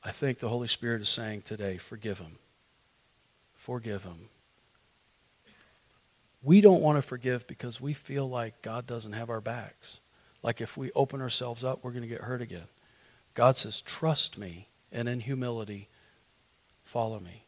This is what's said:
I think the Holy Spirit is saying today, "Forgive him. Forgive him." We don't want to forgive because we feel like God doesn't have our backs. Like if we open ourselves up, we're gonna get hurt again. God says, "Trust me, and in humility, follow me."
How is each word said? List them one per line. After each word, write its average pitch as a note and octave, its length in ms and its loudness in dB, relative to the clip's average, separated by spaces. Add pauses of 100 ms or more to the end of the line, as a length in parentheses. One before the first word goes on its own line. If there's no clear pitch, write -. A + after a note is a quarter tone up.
I F#2+ 80 -8
think C3+ 260 0
the A#2 100 -4
Holy A#2+ 200 -2
Spirit A#2 340 -2
is G#2 60 0
saying G#2+ 340 -2
today, G2+ 340 -4
"Forgive G#2 440 -8
him. E2 180 -16 (1160)
Forgive A2 480 -6
him." F2 240 -14 (2250)
We F3 160 12
don't G3 200 12
want D3+ 160 6
to C#3 60 2
forgive B2 460 -2
because B2 320 -10
we C#3+ 120 -4
feel C#3 380 -6
like A#2 320 -6
God A#2+ 240 -6
doesn't A2+ 260 -8
have A2+ 160 -6
our A2+ 120 -4
backs. A2+ 580 -10 (440)
Like A#2 180 -2
if - 160 -8
we C3 160 -6
open C3+ 280 2
ourselves A#2+ 440 -4
up, C3 180 -2
we're B2 80 -8
gonna A#2+ 160 -8
get A#2 140 -8
hurt B2 200 -4
again. F#2 280 -10 (680)
God B2+ 220 8
says, - 240 0
"Trust - 580 -2
me, F#2+ 280 -12 (260)
and A#2+ 160 -2
in B2 100 -2
humility, A2+ 680 -6 (960)
follow A2 340 -2
me." F2+ 300 -14